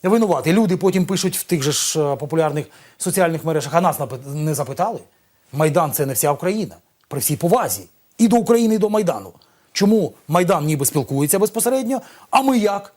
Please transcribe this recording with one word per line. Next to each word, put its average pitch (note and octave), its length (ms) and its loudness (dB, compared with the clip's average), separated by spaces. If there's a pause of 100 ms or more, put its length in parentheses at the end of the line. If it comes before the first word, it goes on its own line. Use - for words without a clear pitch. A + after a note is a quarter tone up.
винуватий. F#3 500 2
Люди F#3+ 240 2
потім F#3 280 2
пишуть F#3 320 -2
в - 60 -6
тих D3+ 200 -2
же D3 80 0
ж, - 300 -2
е, C#3+ 140 0
популярних D3+ 500 -2 (320)
соціальних E3+ 480 0
мережах, D3+ 280 -2
а E3+ 80 4
нас E3+ 180 0
напи-, C3+ 360 -8
не D3+ 180 -2
запитали. D3+ 460 -4 (540)
Майдан — D#3 400 2
це C#3+ 120 -2
не C3+ 80 -6
вся D3 180 0
Україна. F3 440 -4 (320)
При C#3+ 120 -8
всій D3 160 -2
повазі. E3+ 460 0 (360)
І A3+ 100 4
до A#3+ 100 4
України, A3+ 380 2
і - 20 -2
до G#3 120 0
Майдану. E3+ 420 -2 (420)
Чому G3+ 400 2 (140)
Майдан E3+ 380 2
ніби D3 200 0
спілкується C#3+ 540 0
безпосередньо, A#3+ 600 -2 (280)
а B3+ 120 2
ми C4 160 2
як? G3+ 400 -2